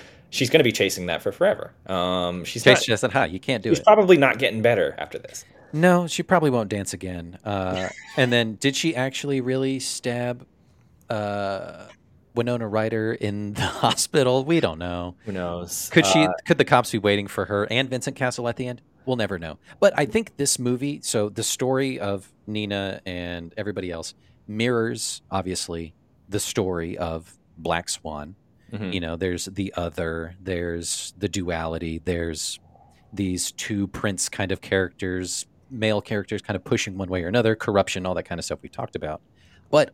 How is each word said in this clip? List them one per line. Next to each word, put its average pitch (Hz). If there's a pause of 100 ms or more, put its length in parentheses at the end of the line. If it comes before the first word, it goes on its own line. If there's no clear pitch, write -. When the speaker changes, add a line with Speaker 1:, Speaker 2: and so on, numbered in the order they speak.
(300)
Speaker 1:
she's 127
gonna 156
be 113
chasing 95
that 82
for 101
forever. - (160)
Um, 90
she's 117
Speaker 2:
Chase 131
Speaker 1:
not, -
Speaker 2:
Chestnut 117
High. 131
You 92
can't 120
do 113
Speaker 1:
she's 165
Speaker 2:
it. -
Speaker 1:
probably 202
not 131
getting 110
better 104
after -
this. - (280)
Speaker 2:
No, 175
she 165
probably 165
won't 117
dance 101
again. 87
Uh, 92 (160)
<laughs> -
and 127
then 113
did 139
she 160
actually 135
really 131
stab, 123 (640)
uh, 101 (480)
Winona 117
Ryder 110
in 104
the 98
<laughs> -
hospital? 127
We 165
don't 82
know. 87 (100)
Speaker 1:
Who 107
knows? 87
Speaker 2:
Could 165
she? 170
Speaker 1:
Uh, 156 (140)
Speaker 2:
Could 165
the 143
cops 123
be 120
waiting 101
for 95
her 101
and 127
Vincent 131
Cassel 123
at 117
the 127
end? 123 (240)
We'll 127
never 98
know. 80 (220)
But 202
I 147
think -
this 139
movie, 127
so 107
the 104
story 131
of 101 (140)
Nina 101
and 87
everybody 95
else, 82 (340)
mirrors, 113 (100)
obviously, 85 (340)
the 98
story 92
of 82 (200)
Black 82
Swan. 78 (360)
Speaker 1:
Mm-hmm. 104
Speaker 2:
You 95
know, 82
there's 90
the 95
other, 82
there's 85
the 101
duality, 82
there's 85 (540)
these 92
two 101
prince -
kind 95
of 95
characters, 92 (260)
male 110
characters 104
kind 101
of -
pushing 98
one 95
way 90
or 82
another, 110
corruption, 98
all 92
that 87
kind 85
of 82
stuff -
we -
talked -
about. - (500)
But 151